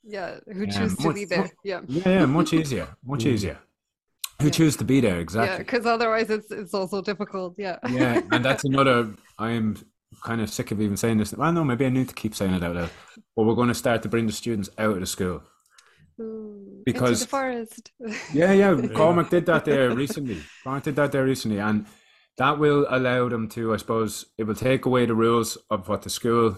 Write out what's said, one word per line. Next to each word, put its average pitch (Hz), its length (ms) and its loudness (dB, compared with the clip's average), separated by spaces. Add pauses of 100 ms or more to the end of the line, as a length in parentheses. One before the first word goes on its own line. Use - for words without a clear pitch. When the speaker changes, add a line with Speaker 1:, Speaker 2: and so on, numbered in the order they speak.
Speaker 1:
Yeah, 202 420 -10
who 202 200 -8
Speaker 2:
Um, 202 40 -6
Speaker 1:
choose 202 280 -2
to 156 100 0
Speaker 2:
much, 156 80 0
Speaker 1:
be 202 100 -6
there. 180 180 -2
Speaker 2:
mu-, 180 60 -4 (140)
Speaker 1:
Yeah. 190 240 -8
Speaker 2:
yeah, 175 220 0
yeah, 185 160 6
much 156 280 2
easier, 143 500 -2
much 123 200 -4
Speaker 3:
Mm. 151 100 2
Speaker 2:
easier. 95 260 -2 (800)
Who 147 80 2
Speaker 1:
Yeah. - 40 4
Speaker 2:
choose 156 260 4
to 120 60 -4
be 131 160 4
there, 104 160 4
Speaker 1:
Yeah, 85 60 -2
Speaker 2:
exactly. 110 440 -2
Speaker 1:
'cause 240 200 -2
otherwise 226 440 0
it's, 214 220 -4
it's 202 220 -10
also 196 280 -4
difficult, 185 560 -8
yeah. 190 220 -6 (100)
Speaker 2:
Yeah, 123 320 -2 (100)
and 131 140 0
that's 135 180 0
Speaker 1:
<laughs> - 20 -4
Speaker 2:
another, 127 500 2 (240)
I 113 120 -4
am 110 260 -2 (460)
kind 117 180 -4
of 104 80 -4
sick - 220 -6
of 107 100 -2
even 101 160 0
saying 113 200 2
this. 107 160 0
Well, 151 200 0
no, 170 100 0
maybe 131 220 0
I 127 40 2
need 127 200 0
to - 60 -18
keep - 200 -6
saying 95 180 0
it 87 100 0
out 85 120 -4
loud. 85 160 -4 (440)
But 113 100 2
we're 113 100 4
gonna 120 200 2
start 117 280 0
to 104 60 -6
bring 117 180 0
the 104 60 -2
students 104 440 -6
out 107 180 0
of 90 40 -4
the 92 60 -4
school. 90 380 -6 (760)
Speaker 1:
Ooh, 220 480 -12
into 196 180 -20
Speaker 2:
Because - 360 0
Speaker 1:
the - 60 -6
forest. 247 720 -6
<laughs> 214 340 -10
Speaker 2:
Yeah, 170 200 4
yeah, 196 220 6
Speaker 3:
Yeah. 120 180 0
Speaker 2:
Cormac 165 360 4
did 170 180 2
that 160 180 2
there 135 300 4
recently. 127 460 -4 (220)
Cormac 131 200 -6
did 147 140 -4
that 139 140 2
there 135 140 2
recently, 117 340 0
and 107 260 0 (520)
that 139 220 2
will 143 300 4
allow 127 400 2
them 113 200 -2
to, 113 240 -2
I 104 40 0
suppose, 113 480 -2 (120)
it 110 80 -4
will 107 100 -2
take 131 300 0
away 123 200 4
the 113 100 2
rules 113 420 4 (120)
of 104 180 -4
what 101 140 -2
the 95 80 -10
school 113 480 2